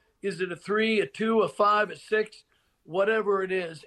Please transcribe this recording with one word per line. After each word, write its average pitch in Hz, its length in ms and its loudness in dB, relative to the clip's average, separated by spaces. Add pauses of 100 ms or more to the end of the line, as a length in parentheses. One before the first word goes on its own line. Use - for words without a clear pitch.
(220)
Is 185 180 -4
it 180 120 -4
a 165 40 -8
three, 214 440 0
a 170 60 -2
two, 220 340 0
a 190 80 2
five, 208 420 2
a 160 80 -14
six, - 460 -4 (400)
whatever 196 580 0
it 185 100 -4
is? 170 340 -6